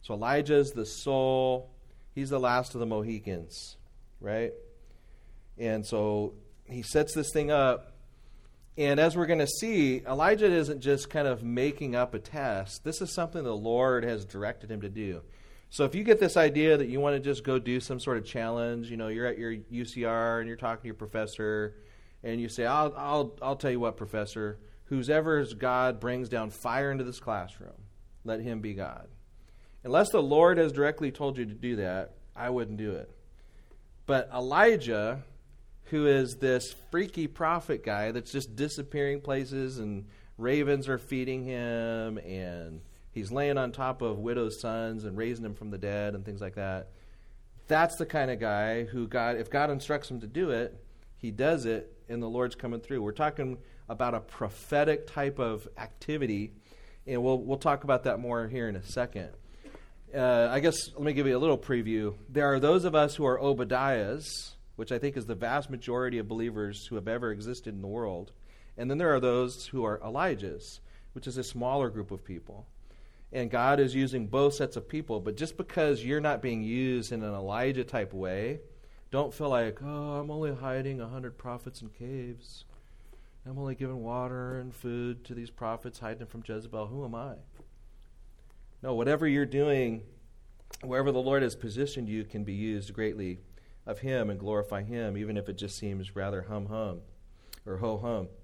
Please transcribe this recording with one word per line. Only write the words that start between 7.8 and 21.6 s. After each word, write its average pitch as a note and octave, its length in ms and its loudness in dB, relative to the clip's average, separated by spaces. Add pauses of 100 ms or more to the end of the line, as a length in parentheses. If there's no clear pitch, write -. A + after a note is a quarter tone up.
And C#3+ 220 4
as D#3+ 180 6
we're F3 80 4
gonna D#3 200 6
see, D3 600 4
Elijah F3+ 380 6
isn't D#3 340 4
just C3+ 300 2
kind D3 180 2
of A#2 160 0
making B2+ 520 0
up B2 180 2
a A2 60 -4
test. A2 680 -4
This D#3 160 -4
is F3 120 -4
something E3 300 -4
the A#2 120 -2
Lord A#2 500 4
has A2+ 180 -2
directed G#2 480 -6
him G#2+ 100 -6
to G2+ 80 -6
do. G2 320 -6 (500)
So - 120 4
if C3+ 100 4
you G3+ 100 -2
get A3 160 10
this F#3 180 6
idea D#3 400 8
that C3+ 100 2
you B2+ 120 -2
wanna C#3+ 200 4
just C3+ 240 -2
go C3 160 4
do B2 200 0
some B2+ 200 -6
sort B2 180 0
of G#2 80 -4
challenge, A#2 640 -2
you A#2 80 -8
know, A2 100 -4
you're A2+ 180 -2
at A#2+ 120 0
your A2+ 140 -4
U A2+ 340 -6
C A#2 200 -4
R A2+ 340 2
and A2+ 80 -4
you're A#2 100 -8
talking A2+ 260 -4
to A#2+ 40 -8
your G#2+ 80 -8
professor, G#2+ 800 -2 (480)